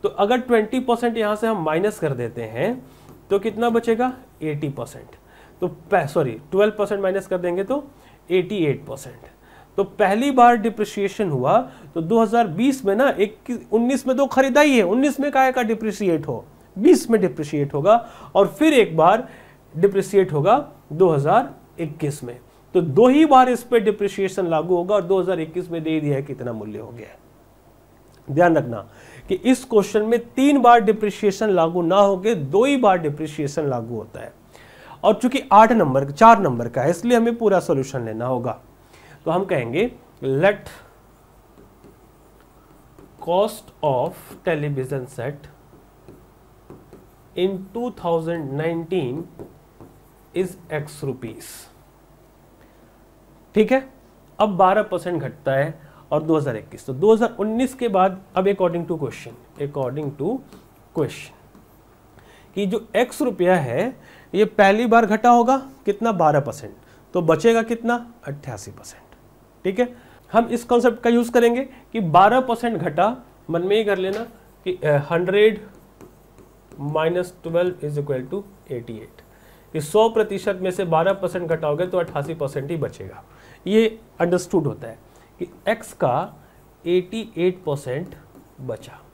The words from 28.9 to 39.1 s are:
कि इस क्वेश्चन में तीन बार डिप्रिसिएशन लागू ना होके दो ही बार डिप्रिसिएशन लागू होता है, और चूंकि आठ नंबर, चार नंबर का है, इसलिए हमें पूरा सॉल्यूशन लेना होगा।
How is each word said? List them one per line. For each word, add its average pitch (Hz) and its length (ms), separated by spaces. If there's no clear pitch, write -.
कि 196 60
इस 247 300
क्वेश्चन 208 380
में 226 240
तीन 277 340
बार 240 200
डिप्रिसिएशन 214 680
लागू 175 320
ना 170 140
होके 202 380
दो 165 300
ही 285 120
बार 202 220
डिप्रिसिएशन 151 720
लागू 120 280
होता - 240
है, 110 120
और 208 100
चूंकि 247 280
आठ 220 200
नंबर, 143 380
चार 220 300
नंबर 120 280
का 120 140
है, 147 80
इसलिए 240 260
हमें 233 220
पूरा 196 220
सॉल्यूशन 135 440
लेना 110 220
होगा। 123 340